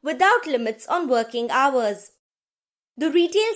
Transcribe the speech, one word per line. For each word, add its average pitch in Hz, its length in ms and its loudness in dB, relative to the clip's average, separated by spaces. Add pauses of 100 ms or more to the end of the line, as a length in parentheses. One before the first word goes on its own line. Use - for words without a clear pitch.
without 370 460 2
limits 233 400 -4
on 330 220 -2
working 233 420 -2
hours. 247 600 0 (880)
The 302 120 0
retail 359 440 2